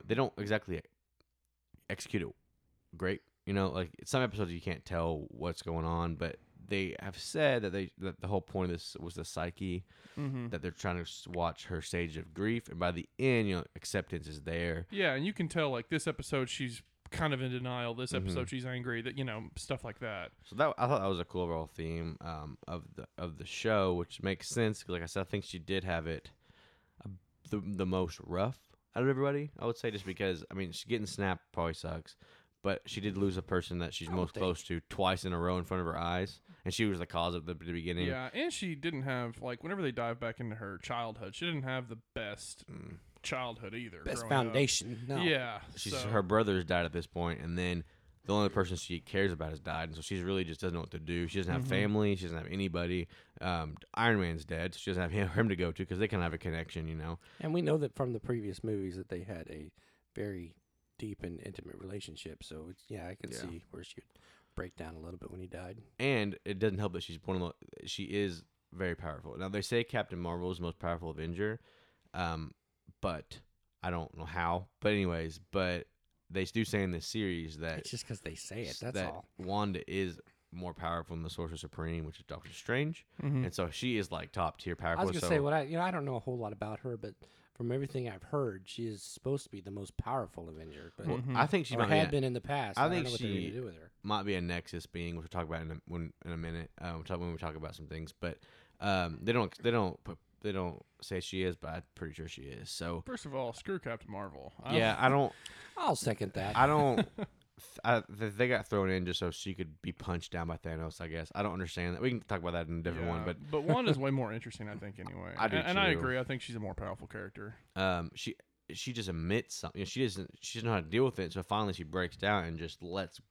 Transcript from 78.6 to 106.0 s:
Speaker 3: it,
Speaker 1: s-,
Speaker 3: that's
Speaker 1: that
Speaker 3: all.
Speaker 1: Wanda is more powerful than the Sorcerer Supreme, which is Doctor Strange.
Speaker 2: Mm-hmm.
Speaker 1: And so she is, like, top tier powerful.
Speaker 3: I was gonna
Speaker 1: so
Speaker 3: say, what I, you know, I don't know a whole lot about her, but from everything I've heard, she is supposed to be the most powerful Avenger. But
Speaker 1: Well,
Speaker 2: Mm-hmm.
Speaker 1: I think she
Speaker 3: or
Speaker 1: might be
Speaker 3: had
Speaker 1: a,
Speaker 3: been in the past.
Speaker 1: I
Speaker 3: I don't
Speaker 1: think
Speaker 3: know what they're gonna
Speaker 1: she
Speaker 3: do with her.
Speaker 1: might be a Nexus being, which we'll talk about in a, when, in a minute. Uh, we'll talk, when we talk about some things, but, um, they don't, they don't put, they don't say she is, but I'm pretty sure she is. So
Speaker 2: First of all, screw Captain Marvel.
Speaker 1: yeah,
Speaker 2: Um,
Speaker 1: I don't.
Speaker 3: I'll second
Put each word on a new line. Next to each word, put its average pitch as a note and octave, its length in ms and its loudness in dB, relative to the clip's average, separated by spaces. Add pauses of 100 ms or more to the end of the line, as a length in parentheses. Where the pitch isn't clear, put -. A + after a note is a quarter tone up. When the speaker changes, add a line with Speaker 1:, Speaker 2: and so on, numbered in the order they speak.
Speaker 3:
it, F2+ 80 -4
Speaker 1:
s-, - 100 -8
Speaker 3:
that's A#2+ 140 -4
Speaker 1:
that F#2 180 0
Speaker 3:
all. E2+ 160 -12 (100)
Speaker 1:
Wanda G2 520 0
is F#2 300 0 (320)
more F2 220 -6
powerful E2+ 420 -2
than E2 60 -4
the D#2+ 80 -4
Sorcerer E2 260 -4
Supreme, D#2+ 480 -4
which D#2+ 140 -8
is - 60 -20
Doctor E2 280 -12
Strange. C#3 540 -2 (160)
Speaker 2:
Mm-hmm. C#3 220 2
Speaker 1:
And F2 100 -2
so F2 160 0
she B2 260 0
is, G2 160 0
like, D#2+ 200 -6
top E2 260 0
tier E2+ 180 -2
powerful. E2+ 260 2
Speaker 3:
I - 20 4
was F#2+ 80 2
gonna E3 100 0
Speaker 1:
so - 60 2
Speaker 3:
say, D#3 120 6
what C#3+ 120 4
I, D#3 100 4
you D3+ 140 -2
know, E3+ 60 2
I F#3 80 2
don't E3+ 140 -2
know C3+ 120 0
a A2 40 0
whole B2+ 180 -4
lot G#2+ 140 -4
about G#2+ 280 -6
her, B2 160 -4
but G#2+ 180 -8 (400)
from A#2+ 180 -2
everything C3+ 360 0
I've F#2+ 140 -8
heard, A#2 460 0
she A#2 180 -6
is G#2 160 -6
supposed - 420 -2
to - 60 -20
be G2+ 100 -10
the F#2+ 100 -10
most G2 260 -6
powerful G2+ 520 -2
Avenger. D#2 480 -12
But - 100 -6
Speaker 1:
Well, D#3+ 120 2
Speaker 2:
Mm-hmm. B2+ 180 0
Speaker 1:
I C3+ 100 8
think D#3 200 4
she B2 80 -2
Speaker 3:
or A#2 60 2
Speaker 1:
might A2 100 6
be D#3 60 10
Speaker 3:
had D#3 120 8
Speaker 1:
a, - 20 -2
Speaker 3:
been C#3+ 140 4
in C3 100 2
the A#2+ 60 -2
past. B2+ 380 0
Speaker 1:
I B2 40 6
Speaker 3:
I - 20 8
don't D#3+ 100 4
Speaker 1:
think E3+ 120 2
Speaker 3:
know B2 60 0
what A#2 80 0
they're A#2 80 0
gonna G2 120 2
Speaker 1:
she E2+ 100 -2
Speaker 3:
do A#2+ 140 -4
with F2+ 120 -8
her. D#2+ 140 -18 (120)
Speaker 1:
might G2+ 220 2
be G2+ 100 4
a F#2 80 4
Nexus F2 440 -2
being, E2+ 300 -4
which E2 80 -6
we'll E2 40 -12 (120)
talk E2 80 0
about E2 140 -2
in D#2+ 80 -6
a, D#2+ 160 -6
when, E2 260 -4 (120)
in E2+ 80 -6
a E2 40 -4
minute. E2 420 -6
Uh, F2 160 -6
we'll E2 100 -8
talk, F2+ 160 -2
when F2 120 -2
we E2 60 -6
talk D#2 180 -4
about D#2 180 -8
some D#2 120 -12
things, D#2+ 320 -8
but, E2+ 200 -4 (420)
um, F2+ 420 2
they A2 100 2
don't, A#2 300 2
they A#2 80 6
don't G#2+ 340 2
put, E2+ 140 -10 (240)
they G#2 100 -2
don't F2+ 300 -2 (180)
say F#2 200 -2
she F#2 240 -2
is, F2 120 2
but - 140 -8
I'm E2 120 -4 (120)
pretty D#2 200 -8
sure D#2+ 140 -8
she - 140 -12
is. C2+ 260 -10
So E2+ 380 -4
Speaker 2:
First B3 200 -8
of C#3+ 80 -8
all, B2+ 200 -2
screw F#3+ 240 -4
Captain A#2 320 -6
Marvel. F2+ 420 -8 (180)
Speaker 1:
yeah, A2+ 240 6
Speaker 2:
Um, - 100 4
Speaker 1:
I C3 40 10
don't. C3+ 240 6 (440)
Speaker 3:
I'll D4 200 4
second G#2 360 0